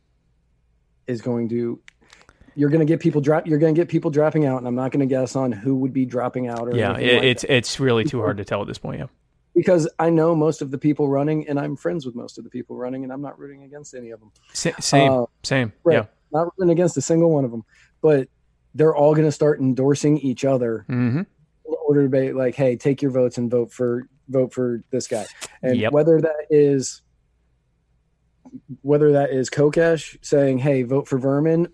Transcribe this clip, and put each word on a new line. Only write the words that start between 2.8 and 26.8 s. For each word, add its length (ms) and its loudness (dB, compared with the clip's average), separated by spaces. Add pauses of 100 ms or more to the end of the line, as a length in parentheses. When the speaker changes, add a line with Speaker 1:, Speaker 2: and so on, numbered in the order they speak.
Speaker 1:
get 160 2
people 200 2
drop-, 260 0
you're 120 0
gonna 140 4
get 160 0
people 220 -2
dropping 360 2
out, 120 0
and 80 -8
I'm 80 -4
not 160 -4
gonna 160 0
guess 300 -2
on 160 0
who 240 -2
would 160 -2
be 120 0
dropping 440 -4
out 200 -6
or 80 -2
Speaker 2:
Yeah, 180 0
Speaker 1:
anything 140 -2
Speaker 2:
it, 60 6
Speaker 1:
like 100 4
Speaker 2:
it's, 180 2
Speaker 1:
that. 120 -2
Speaker 2:
it's 260 -2
really 240 2
too 160 -4
hard 180 -4
to 60 -8
tell 180 -4
at 60 -6
this 100 -10
point, 220 -10
yeah. 60 -10 (480)
Speaker 1:
Because 340 2 (100)
I 120 2
know 240 2
most 260 0
of 100 -8
the 80 -8
people 300 0
running, 400 -2
and 100 -4
I'm 180 -6
friends 280 -6
with 100 -12
most 240 -14
of 60 -18
the 60 -20
people 260 -12
running, 280 -10
and 80 -12
I'm 100 -12
not 160 -14
rooting 240 -20
against 320 -20
any 160 -16
of 100 -18
them. 100 -20 (220)
Speaker 2:
Sa-, 280 -6
same, 320 4
Speaker 1:
Uh, 140 0 (180)
Speaker 2:
same, 280 -2 (120)
Speaker 1:
right. 100 4
Speaker 2:
yeah. 100 2 (280)
Speaker 1:
Not 160 -2 (100)
rooting 140 2
against 240 2
a 40 -2
single 300 2
one 140 2
of 80 -4
them, 120 -10 (380)
but 260 2 (460)
they're 200 2
all 200 4
gonna 180 2
start 280 0
endorsing 580 2
each 260 -4
other 440 -2
Speaker 2:
Mm-hmm. 320 0
Speaker 1:
in 540 -12 (140)
order 140 4
to 60 2
be 240 0
like, 240 -2
"Hey, 200 0
take 240 -2
your 120 -2
votes 260 0
and 120 -4
vote 220 -2
for, 360 -4 (200)
vote 240 -2
for 380 -4
this 160 -4
guy." 180 -6 (380)
And 160 0
Speaker 2:
Yep. 140 0
Speaker 1:
whether 280 4
that 300 -2
is, 500 2 (1800)